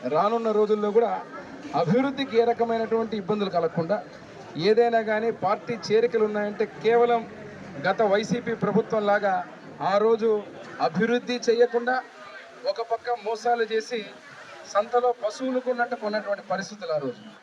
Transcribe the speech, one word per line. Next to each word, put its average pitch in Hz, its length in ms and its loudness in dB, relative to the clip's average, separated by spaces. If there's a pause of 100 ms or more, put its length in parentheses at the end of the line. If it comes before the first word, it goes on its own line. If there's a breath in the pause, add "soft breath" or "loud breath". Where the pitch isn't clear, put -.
(140)
రానున్న 220 360 2 (100)
రోజుల్లో 208 380 2
కూడా 220 140 4 (680)
అభివృద్ధికి 262 600 0
ఏ - 100 6
రకమైనటువంటి 226 720 0
ఇబ్బందులు 196 340 -2
కలగకుండా, 170 420 0 (720)
ఏదైనా 226 400 4
కానీ 220 200 0 (160)
పార్టీ 208 300 -2 (120)
చేరికలు 226 420 4
ఉన్నాయంటే 208 360 -2 (180)
కేవలం 233 400 4 (640)
గత 185 160 2 (100)
వైసీపీ 226 400 0 (120)
ప్రభుత్వం 214 460 2
లాగా 202 240 2 (560)
ఆ 196 40 2 (100)
రోజు 226 260 4 (560)
అభివృద్ధి 226 500 0 (120)
చేయకుండా 240 480 4 (760)
ఒక - 100 -4 (120)
పక్క 240 240 -2 (100)
మోసాలు 233 460 0
చేసి 220 280 -2 (760)
సంతలో 240 360 2 (140)
పశువులు 262 420 -2
కొన్నట్టు 240 380 -2
కొన్నటువంటి 202 480 -4
పరిస్థితులు 185 440 -6
ఆ 147 80 0
రోజు. 123 160 -6 (220)